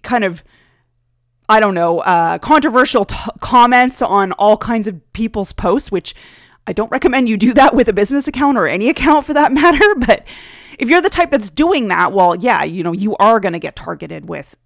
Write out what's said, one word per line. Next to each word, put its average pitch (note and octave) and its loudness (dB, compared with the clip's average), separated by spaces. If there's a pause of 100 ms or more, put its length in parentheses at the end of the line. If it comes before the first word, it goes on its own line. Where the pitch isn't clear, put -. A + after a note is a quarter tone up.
kind A#3 -2
of, E3+ -6 (1040)
I A3 4
don't G3+ 0
know, E3+ 0
uh, E3+ 0
controversial B3+ 2
t-, - -10 (240)
comments B3 4
on G3 0
all G#3 2
kinds A3 -4
of F3 -12 (120)
people's G#3+ -6
posts, G3+ -4
which - -6 (500)
I - -8
don't G#3+ -6
recommend C4 0
you A3 0
do A#3+ 0
that C4+ 6
with A3+ 2
a G#3 -2
business G#3 -2
account C#4 -2
or E3+ 0
any F#3 -2
account D4+ 2
for D4+ -8
that C#4+ 2
<laughs> - -
matter. D#4 4
But A#3+ 0 (540)
if A#3 -4
you're F4 4
the F#4 -2
type E4+ -2
that's G#3+ 0
doing D4+ 0
that, F3 0
well, F3+ 2
yeah, F#3 0
you E3 -6
know, E3 -4
you G3 -4
are A3 4
gonna E3+ -4
get D#3 -12
targeted E3 -14
with D#3 -14